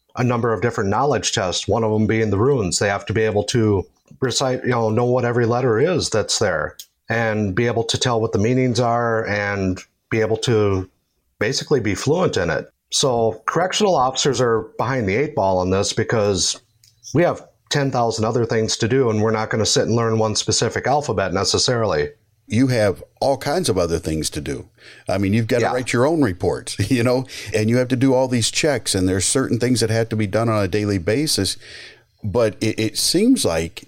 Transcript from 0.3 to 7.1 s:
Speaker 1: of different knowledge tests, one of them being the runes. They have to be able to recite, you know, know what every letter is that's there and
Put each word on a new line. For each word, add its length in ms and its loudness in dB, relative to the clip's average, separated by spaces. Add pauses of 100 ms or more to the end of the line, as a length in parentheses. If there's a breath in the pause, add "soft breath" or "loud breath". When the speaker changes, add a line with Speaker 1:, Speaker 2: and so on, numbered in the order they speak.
Speaker 1:
of 100 -2
different 280 -2
knowledge 420 0
tests, 380 -2
one 160 2
of 80 0
them 120 2
being 260 0
the 60 0
runes. 420 0
They 100 2
have 160 -2
to 80 -4
be 80 0
able 240 0
to 400 2 (340)
recite, 460 -2
you 60 0
know, 180 0
know 160 0
what 180 2
every 220 2
letter 340 2
is 300 0
that's 300 -2
there 360 -2 (320)
and 480 -2